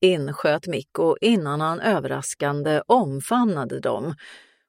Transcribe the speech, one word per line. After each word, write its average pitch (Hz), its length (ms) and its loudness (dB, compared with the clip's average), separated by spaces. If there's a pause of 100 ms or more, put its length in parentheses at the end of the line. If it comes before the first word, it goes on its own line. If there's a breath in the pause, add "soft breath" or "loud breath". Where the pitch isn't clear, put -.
insköt 156 680 0
Mikko 160 540 0
innan 156 400 2
han 160 200 -2
överraskande 143 1040 -2
omfamnade 165 920 0
dem. 123 340 -4 (540 loud breath)